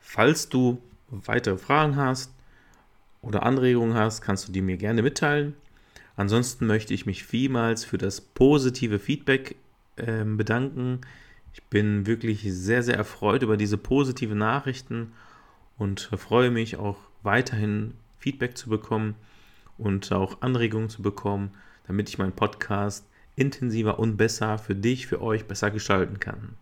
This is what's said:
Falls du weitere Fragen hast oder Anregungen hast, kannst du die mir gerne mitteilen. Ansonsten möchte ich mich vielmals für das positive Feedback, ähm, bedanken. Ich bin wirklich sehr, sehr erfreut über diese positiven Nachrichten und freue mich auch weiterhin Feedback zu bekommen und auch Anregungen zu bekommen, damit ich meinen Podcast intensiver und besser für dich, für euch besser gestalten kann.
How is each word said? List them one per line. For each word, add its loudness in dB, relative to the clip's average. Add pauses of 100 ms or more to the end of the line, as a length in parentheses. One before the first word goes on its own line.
Falls 2
du 2 (260)
weitere -2
Fragen 2
hast 0 (880)
oder -2
Anregungen 4
hast, 0
kannst -2
du -10
die 0
mir 0
gerne 0
mitteilen. 0 (600)
Ansonsten 0
möchte 0
ich -6
mich -6
vielmals 0
für -6
das -4
positive 4
Feedback, -2 (400)
ähm, -2
bedanken. -2 (520)
Ich -20
bin 2
wirklich -2
sehr, 0
sehr 2
erfreut 0
über 2
diese 0
positiven 0
Nachrichten -4 (680)
und -4
freue 4
mich -2
auch -6 (240)
weiterhin 0 (240)
Feedback -4
zu -14
bekommen -2 (640)
und -2
auch -2
Anregungen 0
zu -12
bekommen, -2 (340)
damit -2
ich -12
meinen -2
Podcast -2 (300)
intensiver 0
und 0
besser 0
für -4
dich, 0
für -4
euch -2
besser -2
gestalten 0
kann. -10